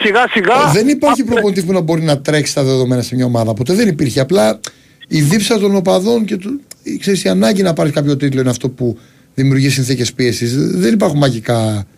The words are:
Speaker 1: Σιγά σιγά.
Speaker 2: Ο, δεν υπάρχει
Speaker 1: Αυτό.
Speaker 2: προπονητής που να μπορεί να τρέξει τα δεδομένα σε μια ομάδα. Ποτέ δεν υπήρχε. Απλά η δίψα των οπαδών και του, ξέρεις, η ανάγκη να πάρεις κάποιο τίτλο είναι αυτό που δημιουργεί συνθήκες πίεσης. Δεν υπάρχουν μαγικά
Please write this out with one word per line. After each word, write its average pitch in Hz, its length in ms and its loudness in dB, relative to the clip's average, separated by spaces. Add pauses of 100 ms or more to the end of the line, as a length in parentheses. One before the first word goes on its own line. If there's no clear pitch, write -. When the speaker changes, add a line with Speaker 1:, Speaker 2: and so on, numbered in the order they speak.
Speaker 1:
Σιγά 214 300 2
σιγά. 233 380 2
Speaker 2:
Ο, - 40 2
δεν 220 160 2
υπάρχει 285 320 2
Speaker 1:
Αυτό. 226 120 -2
Speaker 2:
προπονητής 202 320 0
που 180 80 -2
να 185 80 2
μπορεί 160 220 0
να 147 180 0
τρέξει 151 340 -2
τα 147 80 0
δεδομένα 131 400 0
σε 120 120 -8
μια 127 100 0
ομάδα. 117 300 0
Ποτέ 127 200 -2
δεν 220 140 2
υπήρχε. 147 320 0
Απλά 208 400 0 (480)
η 160 120 0
δίψα 208 380 2
των 202 180 2
οπαδών 190 480 0
και 202 120 -4
του, 220 240 -8 (400)
ξέρεις, 196 240 -2
η 190 40 0
ανάγκη 196 340 2
να 180 100 0
πάρεις 156 200 0
κάποιο 143 240 0
τίτλο 131 240 -2
είναι 127 100 0
αυτό 120 180 -4
που 120 300 -4 (360)
δημιουργεί 135 340 2
συνθήκες 127 440 -2
πίεσης. 120 440 -2 (220)
Δεν 214 140 2
υπάρχουν 196 260 0
μαγικά 113 680 -2 (120)